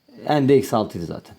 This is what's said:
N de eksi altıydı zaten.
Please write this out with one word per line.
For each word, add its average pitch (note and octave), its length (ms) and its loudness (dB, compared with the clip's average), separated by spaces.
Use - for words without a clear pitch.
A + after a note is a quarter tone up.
N C#3+ 200 2
de C#3 60 6
eksi C3 220 2
altıydı F#2+ 300 -4
zaten. - 320 -14